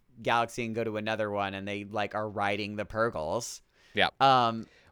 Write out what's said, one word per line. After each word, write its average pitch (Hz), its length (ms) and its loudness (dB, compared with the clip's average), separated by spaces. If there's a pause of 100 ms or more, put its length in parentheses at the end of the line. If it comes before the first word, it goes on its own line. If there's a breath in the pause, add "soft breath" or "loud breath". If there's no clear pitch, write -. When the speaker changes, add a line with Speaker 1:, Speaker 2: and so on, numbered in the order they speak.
(220)
Speaker 1:
galaxy 117 420 2
and 113 80 -4
go 113 120 -2
to 107 120 -4
another 107 360 -2
one," 98 220 -2
and 98 120 -8
they, 101 160 -6
like, 101 320 -4
are 107 140 -4
riding 104 480 -2
the 104 80 -4
Purgles. 110 760 -2 (320 soft breath)
Speaker 2:
Yeah. 95 180 2 (100)
Speaker 1:
Um, 120 460 4 (260 soft breath)